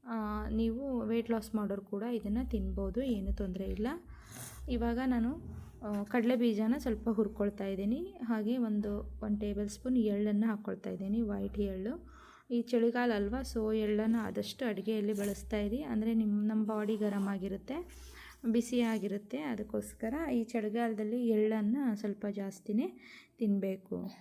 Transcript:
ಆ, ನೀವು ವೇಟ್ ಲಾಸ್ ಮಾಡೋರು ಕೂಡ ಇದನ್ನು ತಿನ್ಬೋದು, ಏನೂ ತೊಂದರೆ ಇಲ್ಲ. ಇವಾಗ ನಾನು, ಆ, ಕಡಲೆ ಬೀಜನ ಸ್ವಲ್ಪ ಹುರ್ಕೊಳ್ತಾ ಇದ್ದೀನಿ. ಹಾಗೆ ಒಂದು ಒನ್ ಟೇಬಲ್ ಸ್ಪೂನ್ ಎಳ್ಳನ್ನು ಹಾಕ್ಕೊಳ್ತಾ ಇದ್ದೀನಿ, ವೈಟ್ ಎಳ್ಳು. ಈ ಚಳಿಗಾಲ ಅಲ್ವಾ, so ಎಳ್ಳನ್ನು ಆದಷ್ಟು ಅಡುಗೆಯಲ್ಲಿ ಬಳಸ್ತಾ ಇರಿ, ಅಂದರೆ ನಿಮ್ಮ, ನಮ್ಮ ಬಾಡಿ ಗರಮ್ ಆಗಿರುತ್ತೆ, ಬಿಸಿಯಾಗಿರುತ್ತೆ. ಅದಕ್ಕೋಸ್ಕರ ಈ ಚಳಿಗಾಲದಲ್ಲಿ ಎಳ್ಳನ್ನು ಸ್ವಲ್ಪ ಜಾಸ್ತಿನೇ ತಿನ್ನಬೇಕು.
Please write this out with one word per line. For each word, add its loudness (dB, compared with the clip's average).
ಆ, -6
ನೀವು 0
ವೇಟ್ 0
ಲಾಸ್ -2
ಮಾಡೋರು 0
ಕೂಡ -6
ಇದನ್ನು -2
ತಿನ್ಬೋದು, 0
ಏನೂ 0
ತೊಂದರೆ -2
ಇಲ್ಲ. -2
ಇವಾಗ 0
ನಾನು, 2
ಆ, -2
ಕಡಲೆ 4
ಬೀಜನ 4
ಸ್ವಲ್ಪ -2
ಹುರ್ಕೊಳ್ತಾ 2
ಇದ್ದೀನಿ. -2
ಹಾಗೆ 0
ಒಂದು -2
ಒನ್ 0
ಟೇಬಲ್ -2
ಸ್ಪೂನ್ 0
ಎಳ್ಳನ್ನು 4
ಹಾಕ್ಕೊಳ್ತಾ -2
ಇದ್ದೀನಿ, 0
ವೈಟ್ -2
ಎಳ್ಳು. -2
ಈ 4
ಚಳಿಗಾಲ 4
ಅಲ್ವಾ, 0
so 0
ಎಳ್ಳನ್ನು 4
ಆದಷ್ಟು -2
ಅಡುಗೆಯಲ್ಲಿ 0
ಬಳಸ್ತಾ -2
ಇರಿ, 0
ಅಂದರೆ 0
ನಿಮ್ಮ, 4
ನಮ್ಮ 2
ಬಾಡಿ 0
ಗರಮ್ 2
ಆಗಿರುತ್ತೆ, -4
ಬಿಸಿಯಾಗಿರುತ್ತೆ. 0
ಅದಕ್ಕೋಸ್ಕರ -4
ಈ 2
ಚಳಿಗಾಲದಲ್ಲಿ 0
ಎಳ್ಳನ್ನು 4
ಸ್ವಲ್ಪ -4
ಜಾಸ್ತಿನೇ -2
ತಿನ್ನಬೇಕು. 0